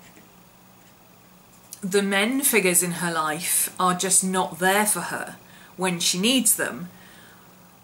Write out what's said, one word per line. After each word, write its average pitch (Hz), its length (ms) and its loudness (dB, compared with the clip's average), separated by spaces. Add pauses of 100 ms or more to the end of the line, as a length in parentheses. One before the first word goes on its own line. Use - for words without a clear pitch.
(1800)
the 202 200 0
men 202 400 0
figures 180 400 2
in 175 100 -2
her 175 200 -4
life 156 680 -2
are - 160 2
just 185 280 2
not 185 360 -2
there 196 280 4
for 180 140 0
her - 360 -8 (400)
when 180 220 -2
she 180 200 0
needs 240 380 2
them, 160 320 -4 (960)